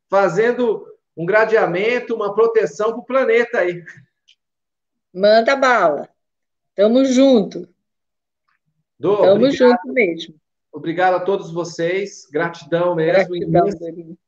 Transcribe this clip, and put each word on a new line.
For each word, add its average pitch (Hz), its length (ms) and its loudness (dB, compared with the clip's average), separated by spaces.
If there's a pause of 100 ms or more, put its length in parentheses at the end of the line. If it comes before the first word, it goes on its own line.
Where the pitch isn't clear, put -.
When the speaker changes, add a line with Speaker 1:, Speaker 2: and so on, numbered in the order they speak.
(100)
Speaker 1:
fazendo 208 760 0 (300)
um 160 80 -8
gradeamento, 214 880 0
uma 208 200 -6
proteção 220 580 0
pro 226 120 -12
planeta 240 560 -2
aí. 175 220 -4 (1300)
Speaker 2:
Manda 220 420 2
bala. 220 520 0 (680)
Tamo 226 300 4
junto. 247 640 2 (1300)
Speaker 1:
Dô, 190 200 0
Speaker 2:
Tamo 202 280 4
Speaker 1:
obrigado. 262 240 4
Speaker 2:
junto 247 220 -2
mesmo. 170 420 -2 (380)
Speaker 1:
Obrigado 165 420 -2
a 175 60 -2
todos 185 320 -4
vocês. 175 800 -6
Gratidão 165 640 -4
mesmo, 170 360 0
Speaker 2:
Gratidão, 165 360 0
Speaker 1:
imensa. 202 120 -4
Speaker 2:
Dorinha. 165 380 -14 (120)